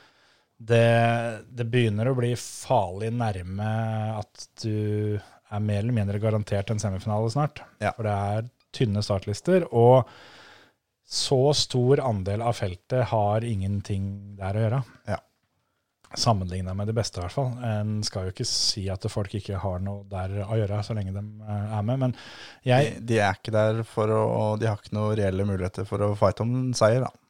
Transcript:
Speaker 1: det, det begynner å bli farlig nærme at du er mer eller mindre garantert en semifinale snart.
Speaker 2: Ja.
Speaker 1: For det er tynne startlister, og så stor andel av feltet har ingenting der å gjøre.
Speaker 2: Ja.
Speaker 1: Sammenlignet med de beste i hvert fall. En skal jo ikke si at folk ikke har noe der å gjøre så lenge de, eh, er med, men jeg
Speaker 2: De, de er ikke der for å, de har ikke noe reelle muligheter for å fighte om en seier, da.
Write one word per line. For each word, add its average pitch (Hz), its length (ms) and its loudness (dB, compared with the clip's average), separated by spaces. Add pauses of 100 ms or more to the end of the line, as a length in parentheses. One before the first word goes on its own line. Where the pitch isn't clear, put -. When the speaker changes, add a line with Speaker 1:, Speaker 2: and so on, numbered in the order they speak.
(600)
Speaker 1:
det, 117 880 2
det 120 220 -6
begynner 113 340 2
å 135 100 2
bli 120 200 0
farlig 104 760 -2
nærme 101 540 -4 (540)
at - 260 -12 (160)
du 107 560 0
er - 420 -10
mer 104 200 0
eller 117 180 0
mindre 101 240 0
garantert 107 480 0
en 110 80 -2
semifinale 107 560 -2
snart. 147 300 -2 (160)
Speaker 2:
Ja. 104 180 -2
Speaker 1:
For 117 60 -6
det 104 100 0
er 101 320 -2 (260)
tynne 104 300 0
startlister, 104 720 0
og 120 320 8 (1040)
så 139 420 2
stor 131 460 2
andel 104 420 0
av 117 140 2
feltet 113 540 -2
har 107 340 2
ingenting 101 960 -4
der 98 180 -4
å 107 80 0
gjøre. 120 200 0 (260)
Speaker 2:
Ja. - 80 -2 (960)
Speaker 1:
Sammenlignet 92 640 0
med 104 100 -4
de 113 60 -2
beste 113 260 -2
i 87 60 -4
hvert 90 100 -8
fall. 131 160 0 (120)
En 107 400 -2
skal 92 260 -4
jo - 20 -6
ikke 120 160 -6
si - 400 -2
at 92 220 -6
folk 104 240 -6
ikke 101 260 -6
har 90 200 -4
noe 101 280 -6
der 98 380 -6
å 110 100 -2
gjøre 104 280 0
så 117 120 -6
lenge 98 160 -4
de, 101 140 -6 (160)
eh, 107 380 -4
er 101 40 0
med, 127 160 0
men 127 160 0 (480)
jeg 123 360 4
Speaker 2:
De, 113 80 -12
de 113 120 4
er 98 140 4
ikke - 180 -10
der 110 320 2
for 107 240 0
å, 110 520 2
de 113 80 0
har 107 100 -2
ikke - 160 -14
noe 107 220 0
reelle 98 280 0
muligheter 95 440 -2
for 101 120 -4
å 104 160 2
fighte 101 300 4
om 120 80 0
en 127 200 0
seier, 117 280 4
da. - 100 -4 (180)